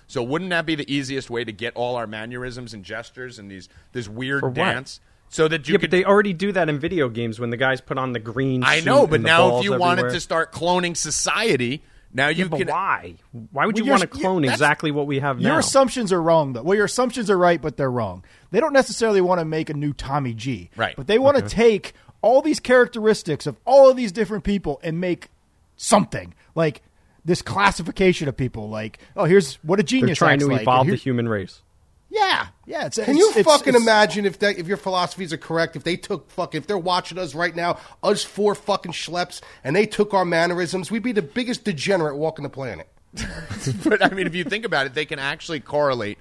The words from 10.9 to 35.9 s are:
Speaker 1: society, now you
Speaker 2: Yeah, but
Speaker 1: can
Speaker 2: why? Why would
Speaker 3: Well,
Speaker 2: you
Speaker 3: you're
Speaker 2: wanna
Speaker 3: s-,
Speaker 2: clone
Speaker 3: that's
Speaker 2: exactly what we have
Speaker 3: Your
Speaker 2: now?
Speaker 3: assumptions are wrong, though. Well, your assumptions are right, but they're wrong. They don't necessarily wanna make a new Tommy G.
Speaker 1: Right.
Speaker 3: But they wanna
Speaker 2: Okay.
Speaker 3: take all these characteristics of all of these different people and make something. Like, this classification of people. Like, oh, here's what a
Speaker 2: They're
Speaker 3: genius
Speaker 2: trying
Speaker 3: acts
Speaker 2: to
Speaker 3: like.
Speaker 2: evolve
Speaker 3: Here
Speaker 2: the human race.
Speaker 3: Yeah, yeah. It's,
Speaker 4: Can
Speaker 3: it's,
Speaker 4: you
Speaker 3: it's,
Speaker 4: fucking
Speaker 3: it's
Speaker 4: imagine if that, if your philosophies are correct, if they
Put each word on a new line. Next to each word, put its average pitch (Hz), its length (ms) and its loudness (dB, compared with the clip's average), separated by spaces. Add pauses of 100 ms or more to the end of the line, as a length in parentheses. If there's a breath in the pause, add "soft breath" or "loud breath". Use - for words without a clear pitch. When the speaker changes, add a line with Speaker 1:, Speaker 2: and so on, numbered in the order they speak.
Speaker 1:
society, 156 840 -2 (320 soft breath)
now 135 140 2
you 165 160 0
Speaker 2:
Yeah, 185 40 -4
but 160 120 -4
Speaker 1:
can - 80 -4
Speaker 2:
why? 143 460 -4 (380)
Why 139 140 0
would 214 80 0
Speaker 3:
Well, 220 60 0
Speaker 2:
you 220 40 0
Speaker 3:
you're 269 80 2
Speaker 2:
wanna 208 180 4
Speaker 3:
s-, - 80 -14
Speaker 2:
clone 185 240 0
Speaker 3:
that's 131 120 2
Speaker 2:
exactly 151 360 2
what 143 160 -2
we 143 120 -2
have 135 200 -2
Speaker 3:
Your 208 140 2
Speaker 2:
now? 320 60 2
Speaker 3:
assumptions 247 560 2
are 175 80 2
wrong, 160 320 4
though. 113 80 -8
Well, 185 140 2
your 208 100 2
assumptions 240 420 -2
are 202 80 4
right, 175 240 4
but 151 160 -6
they're 135 140 -2
wrong. 101 340 -4 (280 soft breath)
They 196 80 0
don't 311 120 0
necessarily 226 480 2
wanna 180 240 2
make 156 240 -4
a 151 60 -6
new 143 180 -4
Tommy 135 400 -4
G. 110 440 -8
Speaker 1:
Right. 104 200 -4
Speaker 3:
But 131 120 -8
they 214 100 4
wanna 269 220 4
Speaker 2:
Okay. 104 80 -2
Speaker 3:
take 214 440 2 (300 soft breath)
all 247 180 6
these 311 180 0
characteristics 220 880 2
of 139 200 -6
all 269 240 10
of 254 80 4
these 226 140 -4
different 214 320 -4
people 190 380 -2
and 165 160 -4
make 180 300 -4 (480)
something. 98 560 2 (220 soft breath)
Like, 160 260 -2 (420)
this 170 200 0
classification 185 840 0
of 127 100 -4
people. 113 320 -6
Like, 110 280 -8 (160 soft breath)
oh, - 100 -2
here's 185 320 4
what 175 220 -2
a 214 40 4
Speaker 2:
They're - 60 -6
Speaker 3:
genius 233 300 0
Speaker 2:
trying 156 180 4
Speaker 3:
acts 143 100 2
Speaker 2:
to 143 60 0
Speaker 3:
like. 117 100 0
Speaker 2:
evolve 127 240 4
Speaker 3:
Here 131 100 0
Speaker 2:
the - 60 -6
human 120 260 -2
race. 101 320 -6 (500)
Speaker 3:
Yeah, 381 360 0 (180)
yeah. 277 220 -6
It's, 135 100 -8
Speaker 4:
Can 226 140 -2
Speaker 3:
it's, 285 80 4
Speaker 4:
you 403 180 6
Speaker 3:
it's, 403 100 6
Speaker 4:
fucking 285 280 6
Speaker 3:
it's 233 80 6
Speaker 4:
imagine 208 420 4
if 185 140 -2
that, 202 200 0
if 170 80 -8
your 190 120 -4
philosophies 180 560 -4
are - 20 -4
correct, 165 400 -2
if 135 80 -12
they 175 140 -2